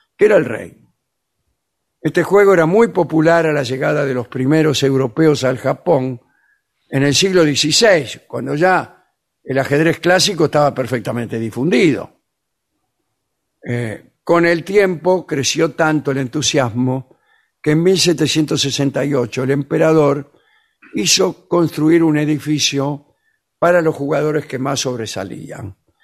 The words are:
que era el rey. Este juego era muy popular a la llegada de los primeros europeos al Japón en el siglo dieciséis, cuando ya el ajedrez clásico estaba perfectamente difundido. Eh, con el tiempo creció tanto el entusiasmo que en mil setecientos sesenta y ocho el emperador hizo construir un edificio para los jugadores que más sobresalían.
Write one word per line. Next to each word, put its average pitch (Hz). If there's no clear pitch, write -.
que 196
era 214
el 165
rey. 101
Este 165
juego 196
era 165
muy 202
popular 165
a 151
la 143
llegada 147
de 139
los 120
primeros 143
europeos 135
al 127
Japón 131
en 135
el 143
siglo 185
dieciséis, 151
cuando 127
ya 170
el 131
ajedrez 143
clásico 175
estaba 147
perfectamente 120
difundido. 135
Eh, 120
con 170
el 170
tiempo 185
creció 151
tanto 156
el 131
entusiasmo 127
que 151
en 160
mil 185
setecientos 156
sesenta 139
y 147
ocho 127
el 131
emperador 147
hizo 190
construir 165
un 151
edificio 147
para 175
los 160
jugadores 147
que 131
más 139
sobresalían. 104